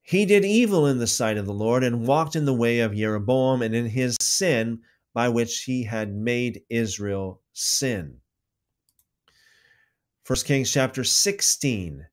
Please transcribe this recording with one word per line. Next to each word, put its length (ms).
He 240
did 200
evil 420
in 100
the 100
sight 300
of 80
the 80
Lord 300
and 240
walked 280
in 100
the 80
way 260
of 160
Jeroboam 680
and 140
in 100
his 360
sin 580
by 160
which 340
he 200
had 320
made 540
Israel 720
sin. 640
First 220
Kings 260
chapter 320
sixteen 1080